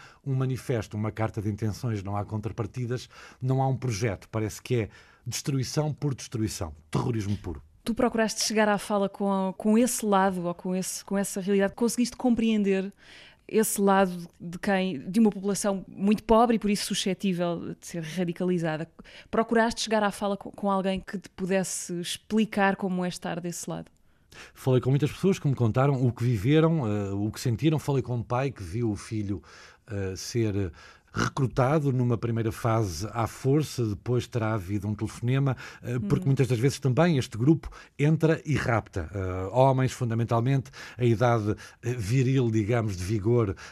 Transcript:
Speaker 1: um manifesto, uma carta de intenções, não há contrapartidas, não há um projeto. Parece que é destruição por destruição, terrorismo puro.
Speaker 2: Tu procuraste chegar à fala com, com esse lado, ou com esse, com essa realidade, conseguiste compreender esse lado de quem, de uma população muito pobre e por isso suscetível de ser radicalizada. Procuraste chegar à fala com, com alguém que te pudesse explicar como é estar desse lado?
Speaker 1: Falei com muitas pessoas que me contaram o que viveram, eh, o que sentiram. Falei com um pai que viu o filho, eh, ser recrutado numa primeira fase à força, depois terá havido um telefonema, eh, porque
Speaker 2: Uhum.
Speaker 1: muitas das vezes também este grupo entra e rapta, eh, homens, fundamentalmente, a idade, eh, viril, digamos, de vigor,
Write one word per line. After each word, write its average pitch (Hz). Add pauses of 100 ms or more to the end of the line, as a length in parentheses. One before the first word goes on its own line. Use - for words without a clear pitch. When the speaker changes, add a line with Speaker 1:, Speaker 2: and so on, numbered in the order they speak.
(240)
Speaker 1:
um 135
manifesto, 131
uma 107
carta 110
de 98
intenções, 107
não 101
há 101
contrapartidas, 110 (340)
não 131
há 131
um 131
projeto. 107
Parece 110
que -
é 107 (360)
destruição 139
por 143
destruição, 104 (160)
terrorismo 110
puro. - (220)
Speaker 2:
Tu 233
procuraste 226
chegar 220
à 208
fala 196
com, 190
com 214
esse 240
lado, 190
ou 175
com 180
esse, -
com 196
essa 202
realidade, 196
conseguiste 240
compreender 208 (580)
esse -
lado 190 (100)
de 170
quem, 190 (100)
de 196
uma 220
população 196
muito 202
pobre 226
e -
por 208
isso 208
suscetível 175
de -
ser 170
radicalizada. 165 (420)
Procuraste 226
chegar 214
à 202
fala 202
com, -
com -
alguém 190
que -
te -
pudesse 185
explicar 196
como 180
é -
estar 175
desse 175
lado? 165 (640)
Speaker 1:
Falei 127
com 127
muitas 139
pessoas 185
que -
me 135
contaram 131
o 120
que 113
viveram, 147
eh, 104
o 101
que -
sentiram. 139
Falei 135
com 123
um 117
pai 127
que -
viu 107
o 101
filho, 101 (480)
eh, 98
ser 101 (400)
recrutado 139
numa 123
primeira 113
fase 110
à 117
força, 135
depois 117
terá 110
havido 101
um 107
telefonema, 123 (260)
eh, 120
porque 196
Speaker 2:
Uhum. 185
Speaker 1:
muitas 135
das 117
vezes 131
também 147
este 113
grupo 156 (280)
entra 156
e 147
rapta, 101
eh, 92
homens, 131
fundamentalmente, 117 (280)
a 120
idade, 117 (260)
eh, 120
viril, 123
digamos, 110
de 90
vigor, 107 (160)